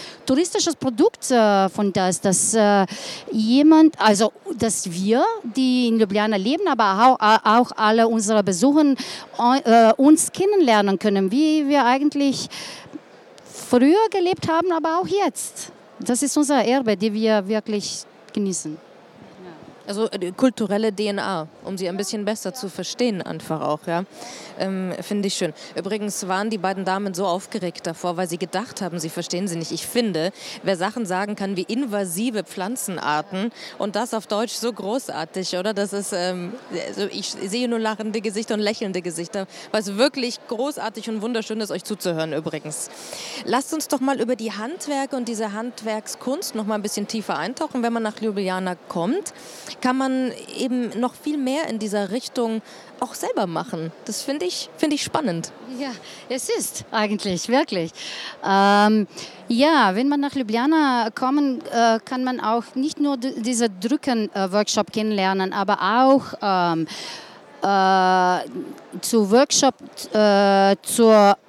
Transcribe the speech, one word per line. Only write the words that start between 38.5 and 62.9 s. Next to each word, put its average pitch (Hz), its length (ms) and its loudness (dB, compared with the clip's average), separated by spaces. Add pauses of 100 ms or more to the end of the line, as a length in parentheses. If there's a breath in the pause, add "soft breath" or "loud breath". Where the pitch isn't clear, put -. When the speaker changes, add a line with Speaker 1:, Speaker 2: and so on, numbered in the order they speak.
Speaker 2:
und 208 60 -2
lächelnde 202 420 -2
Gesichter, 175 440 -6 (260 loud breath)
was 202 240 -4
wirklich 247 500 0
großartig 226 600 -6
und 220 140 -6
wunderschön 220 380 -6
ist, 208 120 -6
euch 185 120 -6
zuzuhören 160 480 -4
übrigens. 156 580 -8 (540 loud breath)
Lasst 254 300 -2
uns 311 140 -6
doch 269 120 -2
mal 269 200 -2
über 247 160 -2
die 220 160 -6
Handwerke 277 640 -6
und 247 100 -6
diese 220 260 -6
Handwerkskunst 226 1000 -6
noch 214 120 -4
mal 214 100 -2
ein 208 60 -4
bisschen 202 260 -6
tiefer 196 300 -4
eintauchen, 247 440 -4
wenn 233 120 0
man 226 100 -2
nach 214 160 -6
Ljubljana 185 560 -4 (120)
kommt. 208 440 -2 (480 loud breath)
Kann 254 160 0
man 262 360 -2 (260)
eben 240 420 -2
noch 247 140 -2
viel 302 240 -6
mehr 269 320 -2
in 220 80 -6
dieser 202 320 -4
Richtung 226 500 -4 (380 loud breath)
auch - 160 -6
selber 320 320 -4
machen. 165 460 -6 (120)
Das 214 160 -10
finde 302 240 -6
ich, - 320 -6
finde 302 200 0
ich - 60 -4
spannend. 175 500 -4 (260)
Speaker 1:
Ja, 277 100 -8 (400 loud breath)
es 262 220 -6
ist - 400 -6
eigentlich, 208 580 -2
wirklich. 220 420 0 (540 loud breath)
Ähm, 202 640 6 (420 loud breath)
ja, 247 460 4
wenn 240 160 0
man 294 100 0
nach 277 140 -2
Ljubljana 247 800 2
kommen, 269 480 0 (100)
äh, 226 320 4
kann 254 200 -4
man 254 160 -2
auch 226 220 0 (120)
nicht 285 260 -2